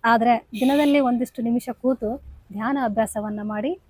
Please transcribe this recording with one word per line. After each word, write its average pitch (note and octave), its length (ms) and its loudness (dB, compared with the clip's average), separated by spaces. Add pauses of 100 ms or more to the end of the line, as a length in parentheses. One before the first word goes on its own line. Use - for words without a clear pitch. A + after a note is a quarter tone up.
ಆದ್ರೆ A#3 300 4 (260)
ದಿನದಲ್ಲಿ C#4+ 480 4
ಒಂದಿಷ್ಟು B3 400 -2
ನಿಮಿಷ A#3+ 200 -2 (140)
ಕೂತು B3 280 0 (460)
ಧ್ಯಾನ A#3+ 220 -2 (100)
ಅಭ್ಯಾಸವನ್ನ G#3+ 520 -2 (120)
ಮಾಡಿ. G#3+ 200 -2 (180)